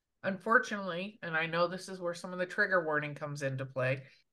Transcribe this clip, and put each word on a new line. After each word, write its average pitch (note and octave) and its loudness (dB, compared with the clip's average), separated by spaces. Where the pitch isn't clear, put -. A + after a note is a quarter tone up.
unfortunately, G3 0
and E3 -2
I D#3+ 2
know E3+ 4
this F3 -4
is F#3 -10
where F3 -2
some F3+ -10
of F3+ -8
the F3+ 0
trigger F#3+ 2
warning D3 0
comes D3 -6
into C3 -2
play, C3 0